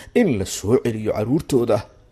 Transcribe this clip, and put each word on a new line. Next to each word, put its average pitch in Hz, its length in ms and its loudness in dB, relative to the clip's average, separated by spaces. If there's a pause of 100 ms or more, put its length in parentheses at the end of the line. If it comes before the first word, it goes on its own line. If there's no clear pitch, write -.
(140)
in 180 240 2
la 92 80 -2
soo 123 340 0
celiyo 110 320 -4
carruurtooda, 117 720 0 (280)